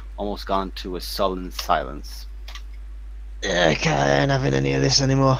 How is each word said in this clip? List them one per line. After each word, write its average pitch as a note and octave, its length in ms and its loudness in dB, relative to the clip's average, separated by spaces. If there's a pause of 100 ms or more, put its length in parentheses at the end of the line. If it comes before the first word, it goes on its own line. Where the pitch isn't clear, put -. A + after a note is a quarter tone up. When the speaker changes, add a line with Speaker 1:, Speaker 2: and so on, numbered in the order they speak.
(180)
Speaker 1:
almost G2+ 300 -6
gone G2 240 -2
to F#2 240 -8
a F2 60 -8
sullen F#2 500 -2
silence. D2 760 -4 (1200)
Speaker 2:
Okay, D#3 460 4
I C#3+ 300 4
ain't C#3 100 4
having C3+ 240 2
any C3+ 180 2
of C3+ 80 2
this C3+ 180 4
anymore. C3+ 400 4